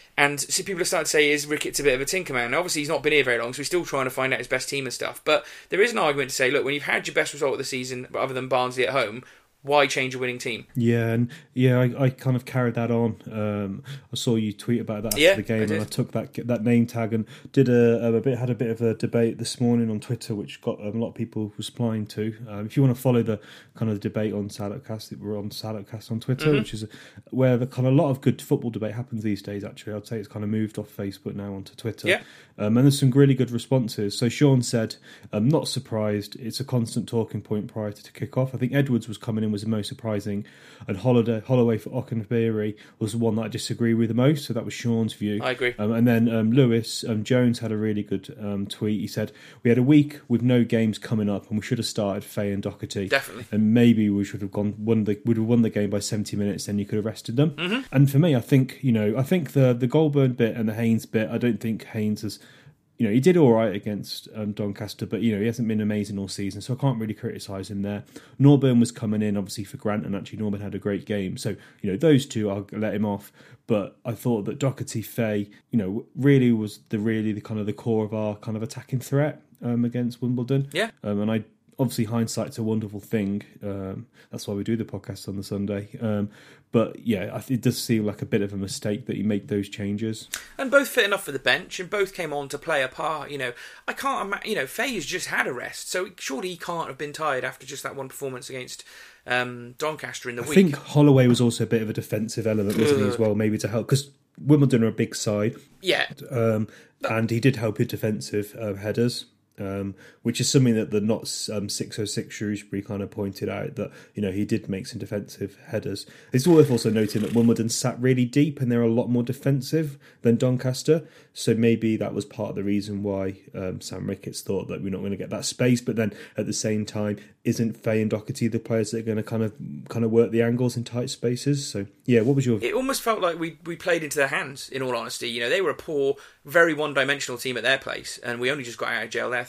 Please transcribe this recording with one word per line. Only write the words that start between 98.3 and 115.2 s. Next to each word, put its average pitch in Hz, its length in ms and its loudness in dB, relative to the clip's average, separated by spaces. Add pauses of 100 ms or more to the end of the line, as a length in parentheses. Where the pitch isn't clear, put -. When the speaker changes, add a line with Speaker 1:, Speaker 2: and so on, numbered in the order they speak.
Speaker 1:
against, 131 320 -12 (420)
um, 123 520 -4
Doncaster 143 520 -8
in 120 60 -8
the 120 80 -6
Speaker 2:
I - 40 -8
Speaker 1:
week. - 80 4
Speaker 2:
think 175 200 8
Holloway 135 520 6
was 120 140 6
also 117 220 2
a 107 40 -4
bit 117 140 0
of 110 80 -6
a 110 40 -4
defensive 110 520 -4
element, 107 320 0
wasn't 107 240 4
he, 104 60 2
as 98 80 -2
Speaker 1:
Ugh. - 40 -4
Speaker 2:
well, 107 160 4
maybe 107 220 2
to 107 100 -2
help, 104 200 -2
'cause - 240 2 (280)
Wimbledon 131 440 6
are 113 40 4
a 107 40 0
big 113 240 -2
side. 107 400 -2 (260)
Speaker 1:
Yeah. 170 240 2 (240)
Speaker 2:
Um, 113 380 0 (340)
Speaker 1:
But - 100 -2
Speaker 2:
and 113 200 0
he 113 80 0
did 131 160 4
help 107 240 -4
with 120 80 2
defensive, 107 720 -4
um, 104 180 -4
headers. 107 480 -2 (360)
Um, 98 340 -6 (260)
which 120 180 -2
is 120 100 0
something 127 260 6
that 104 160 -2
the 104 100 2
Not, 107 280 -2 (220)
um, 101 160 -6
six - 320 -8
oh 107 60 -2
six - 280 -8
Shrewsbury 101 480 -6
kind 101 220 -8
of 98 80 -10
pointed 98 380 -6
out, 101 260 -8
that, 101 160 -6 (220)
you 104 80 -6
know, 98 100 0
he 104 140 -2
did 107 240 -4
make 98 180 -6
some 107 120 -10
defensive 101 580 -8 (100)